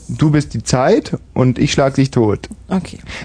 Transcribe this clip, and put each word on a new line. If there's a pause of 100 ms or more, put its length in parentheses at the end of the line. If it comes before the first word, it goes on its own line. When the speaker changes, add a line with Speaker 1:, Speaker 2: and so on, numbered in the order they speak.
Speaker 1:
du
bist
die
Zeit (160)
und
ich
schlag
dich
tot. (220)
Speaker 2:
Okay. (280)